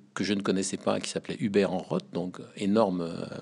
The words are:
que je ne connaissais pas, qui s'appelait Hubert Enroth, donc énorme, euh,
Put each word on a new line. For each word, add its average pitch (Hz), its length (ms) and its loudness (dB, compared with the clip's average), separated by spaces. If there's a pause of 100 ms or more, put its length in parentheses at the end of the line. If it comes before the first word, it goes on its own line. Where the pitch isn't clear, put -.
(120)
que - 100 -2
je 98 100 2
ne 101 60 0
connaissais 98 380 0
pas, 104 240 0
qui - 80 -6
s'appelait - 320 -6
Hubert 98 320 4
Enroth, - 400 -2
donc 90 260 -4 (160)
énorme, 101 460 4
euh, 85 240 -6 (160)